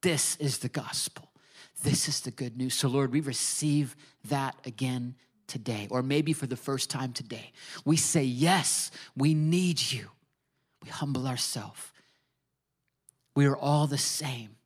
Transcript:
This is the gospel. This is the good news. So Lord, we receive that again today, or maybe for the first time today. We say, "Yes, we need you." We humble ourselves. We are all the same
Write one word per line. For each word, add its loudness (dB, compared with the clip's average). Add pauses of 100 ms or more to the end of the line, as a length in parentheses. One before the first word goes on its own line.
This 2
is -2
the -4
gospel. -6 (480)
This 0
is -2
the -6
good -8
news. -2
So 2
Lord, 2
we 4
receive 0 (300)
that -2
again -4 (300)
today, -6
or 0
maybe 2
for -2
the -4
first -4
time -4
today. -12 (320)
We 4
say, 2
"Yes, 2 (240)
we 4
need 2
you." -8 (720)
We -18
humble -2
ourselves. -6 (1400)
We 4
are 2
all 2
the -2
same -4